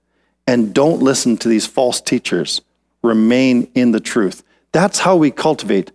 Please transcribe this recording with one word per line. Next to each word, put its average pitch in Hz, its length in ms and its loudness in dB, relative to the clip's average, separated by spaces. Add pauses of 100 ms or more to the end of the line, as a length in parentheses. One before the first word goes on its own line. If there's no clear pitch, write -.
(480)
And 117 260 0
don't 147 280 2
listen 127 380 0
to 117 100 -2
these 110 180 0
false 123 320 -2
teachers. - 640 -4 (420)
Remain 120 720 2
in 123 160 2
the 110 80 0
truth. - 440 -4 (280)
That's 190 280 0
how 185 180 2
we 151 120 4
cultivate 107 640 -2